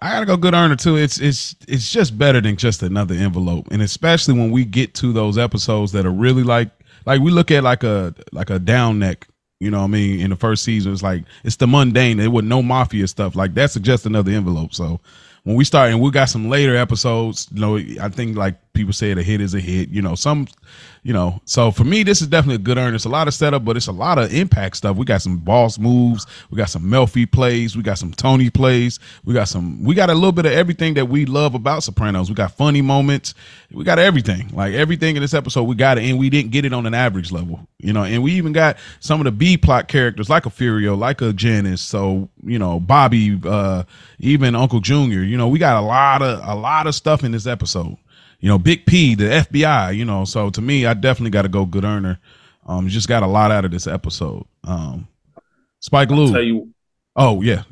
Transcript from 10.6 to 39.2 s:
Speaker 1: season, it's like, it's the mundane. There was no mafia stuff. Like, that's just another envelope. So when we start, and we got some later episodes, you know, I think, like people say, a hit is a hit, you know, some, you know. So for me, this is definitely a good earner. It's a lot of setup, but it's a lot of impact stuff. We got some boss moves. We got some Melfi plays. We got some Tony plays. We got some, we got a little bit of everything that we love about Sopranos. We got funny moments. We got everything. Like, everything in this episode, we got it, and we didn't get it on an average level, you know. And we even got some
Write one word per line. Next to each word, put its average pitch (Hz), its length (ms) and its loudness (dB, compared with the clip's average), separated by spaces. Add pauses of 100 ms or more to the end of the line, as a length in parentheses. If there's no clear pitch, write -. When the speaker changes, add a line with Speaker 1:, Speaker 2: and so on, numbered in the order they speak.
Speaker 1:
season, 104 300 -2
it's 95 100 -6
like, 92 220 -4 (180)
it's 113 140 -6
the 131 100 2
mundane. 123 520 4
There 107 120 0
was 117 140 0
no 123 180 0
mafia 120 460 0
stuff. 98 260 -6
Like, 95 200 -2
that's 139 200 0
just 117 320 0
another 104 240 0
envelope. 90 420 -2
So 85 280 -6 (420)
when 107 140 -2
we 135 80 4
start, 147 260 4
and 113 100 2
we 135 120 2
got 135 140 2
some 113 220 -4
later 135 280 2
episodes, 117 760 -2
you 101 80 -4
know, 107 160 0 (240)
I 101 100 -6
think, 113 260 -6
like 98 180 -2 (200)
people 98 180 0
say, 104 180 -2
a 98 100 -2
hit 101 200 0
is 98 140 -4
a 101 60 -2
hit, 90 280 -2
you 101 140 -4
know, 87 120 -4
some, 143 320 0 (560)
you 123 100 -4
know. 90 340 -2
So 117 260 2
for - 100 2
me, 196 220 2
this 202 180 2
is 156 60 -4
definitely 139 280 2
a - 80 -2
good 123 140 0
earner. 123 160 0
It's 110 120 -4
a - 20 -6
lot 151 180 -2
of 143 80 -2
setup, 143 300 0
but 113 120 0
it's 117 120 -4
a 101 40 -6
lot 139 260 0
of 107 140 0
impact 98 440 0
stuff. 101 200 -2
We 120 80 -2
got 107 180 0
some 90 160 -4
boss 107 400 2
moves. 120 480 2 (240)
We 135 60 -10
got 107 120 -2
some - 160 -8
Melfi 120 460 2
plays. 120 460 0
We 113 60 -4
got 98 160 -4
some 85 140 -8
Tony 131 380 2
plays. 123 500 2 (240)
We 117 100 -2
got 104 140 0
some, 87 340 -6
we 139 140 2
got 185 140 4
a 160 40 4
little 185 180 4
bit 165 140 0
of 156 60 2
everything 165 420 0
that 135 140 0
we 143 160 0
love 139 320 0
about 139 260 -4
Sopranos. 95 460 -2
We 104 80 -6
got 101 200 -2
funny 143 260 2
moments. 139 520 0 (380)
We - 120 -10
got 170 140 2
everything. 131 540 2
Like, 98 220 -4
everything 156 420 0
in 139 60 -4
this 143 120 -2
episode, 127 300 -2
we 123 100 -2
got 131 240 4
it, 107 60 -2
and 127 140 0
we 135 120 0
didn't 135 220 0
get 143 120 0
it 131 80 -2
on 123 140 -4
an 113 80 -4
average 95 380 -2
level, 85 340 -8 (120)
you 101 140 -4
know. 107 120 0
And 117 180 -2
we 147 100 0
even 165 200 0
got 156 240 2 (240)
some 156 200 -2